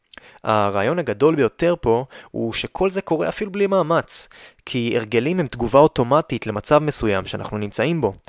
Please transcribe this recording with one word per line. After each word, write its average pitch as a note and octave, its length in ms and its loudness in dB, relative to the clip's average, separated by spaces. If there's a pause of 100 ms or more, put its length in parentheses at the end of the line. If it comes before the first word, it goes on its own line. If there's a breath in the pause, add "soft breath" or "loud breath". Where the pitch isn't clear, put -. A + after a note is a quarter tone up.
(440 loud breath)
הרעיון G#2+ 540 0
הגדול C3+ 360 2
ביותר D3+ 460 0
פה A#2+ 240 0 (260 loud breath)
הוא A2+ 220 -4
שכל - 380 -2
זה F#3+ 120 -4
קורה E3 260 -2
אפילו G3+ 240 -6
בלי G3+ 140 0
מאמץ, E3+ 600 0 (380 loud breath)
כי A#2 300 -2
הרגלים A#2+ 440 0
הם D3 60 -2
תגובה A#2+ 320 0
אוטומטית C#3 680 2
למצב G#2+ 320 2
מסוים A2 460 0
שאנחנו G#2 340 -8
נמצאים A2+ 420 -2
בו. G2 140 0 (140 loud breath)